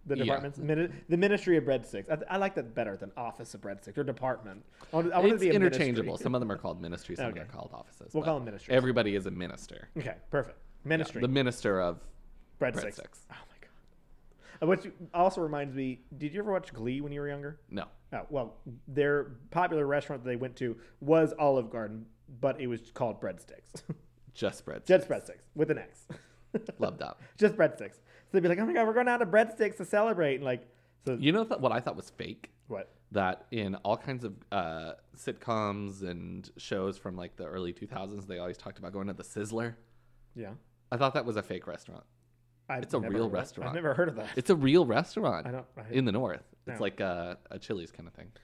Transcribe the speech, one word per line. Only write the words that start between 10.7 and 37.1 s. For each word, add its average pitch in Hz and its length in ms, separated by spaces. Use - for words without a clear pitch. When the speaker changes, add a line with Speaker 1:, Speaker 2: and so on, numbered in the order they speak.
Speaker 2:
Yeah, 135 40
Speaker 1:
Ministry. 156 340
Speaker 2:
the 123 60
minister 123 520
of 87 200
Speaker 1:
Breadsticks. 113 360
Speaker 2:
breadsticks. - 220
Speaker 1:
Oh - 60
my - 140
God. - 1000
Uh, 160 40
which 185 260
also 185 260
reminds 143 340
me, 131 280
did 147 160
you 202 60
ever 208 120
watch 180 220
Glee 123 260
when 147 120
you 143 100
were 143 60
younger? 143 320
Speaker 2:
No. - 140
Speaker 1:
Oh, 107 160
well, 127 280
their 143 500
popular 165 340
restaurant 143 380
that 127 40
they 123 80
went 120 200
to 120 200
was 156 380
Olive 135 320
Garden, 110 340
but 135 180
it 127 60
was 117 240
called 110 320
Breadsticks. - 600
<laughs> - 300
Speaker 2:
Just - 320
breadsticks. - 200
Speaker 1:
Just 185 220
Breadsticks - 320
with 156 160
an 127 80
X. - 280
<laughs> - 360
Speaker 2:
Love - 200
that. - 180
Speaker 1:
Just 208 180
Breadsticks. 151 380
So - 460
they'd - 40
be 175 40
like, 175 120
"Oh 226 60
my 349 60
God, 233 140
we're 220 80
going 247 140
out 240 100
to 233 80
Breadsticks 220 500
to 185 80
celebrate." 175 520
And, 139 80
like, 127 220
so 127 160
Speaker 2:
You 143 120
know 220 120
th-, 226 160
what 127 120
I 113 80
thought 127 160
was - 140
fake? - 400
Speaker 1:
What? 98 220
Speaker 2:
That 92 400
in 101 240
all 104 200
kinds 127 280
of, 101 100
uh, 80 420
sitcoms 101 840
and 90 540
shows 95 420
from, 92 180